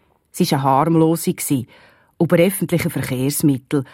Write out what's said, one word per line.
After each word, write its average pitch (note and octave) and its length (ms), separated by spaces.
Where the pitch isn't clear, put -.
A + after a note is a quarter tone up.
Sie - 200
war C#3+ 80
eine C3+ 40
harmlose D#3+ 680
gsi, B2+ 340
über F3 180
öffentliche E3+ 520
Verkehrsmittel. C3+ 920